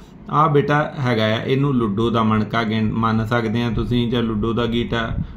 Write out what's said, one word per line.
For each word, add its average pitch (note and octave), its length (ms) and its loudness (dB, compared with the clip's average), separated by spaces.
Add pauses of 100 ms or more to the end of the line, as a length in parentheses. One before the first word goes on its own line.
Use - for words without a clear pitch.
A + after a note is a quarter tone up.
(300)
ਆਹ D3+ 200 2
ਬੇਟਾ C#3+ 500 2
ਹੈਗਾ A#2+ 260 0
ਆ, A2 180 0
ਇਹਨੂੰ C3+ 320 0
ਲੂਡੋ A2+ 340 0
ਦਾ A2+ 140 2
ਮਣਕਾ A2 400 2
ਗਿਣ-, A2 300 0
ਮੰਨ A2+ 320 0
ਸਕਦੇ A#2 380 0
ਆ A#2+ 60 0
ਤੁਸੀਂ, A#2 420 0
ਜਾਂ A#2+ 120 0
ਲੂਡੋ A2+ 300 -2
ਦਾ A#2 120 0
ਗੀਟਾ। A2+ 520 -2 (200)